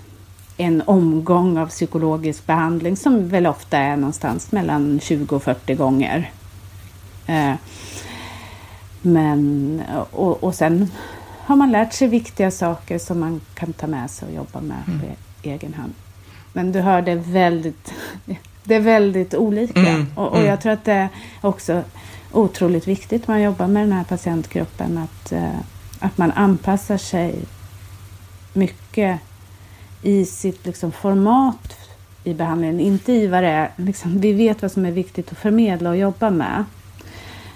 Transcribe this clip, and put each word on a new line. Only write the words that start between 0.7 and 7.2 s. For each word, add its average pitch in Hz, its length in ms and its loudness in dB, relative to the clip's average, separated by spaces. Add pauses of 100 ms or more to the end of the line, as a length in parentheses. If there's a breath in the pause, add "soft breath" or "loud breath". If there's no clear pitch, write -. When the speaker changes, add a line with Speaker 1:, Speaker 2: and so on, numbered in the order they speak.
Speaker 1:
omgång 175 720 4
av 160 100 0
psykologisk 160 760 -2
behandling 165 520 0
som 214 320 2
väl 180 180 2
ofta 156 300 -2
är 143 200 0
någonstans 143 540 -4
mellan 147 480 0
tjugo 147 360 -2
och 139 80 -2
fyrtio - 320 -2
gånger. 135 560 0 (960)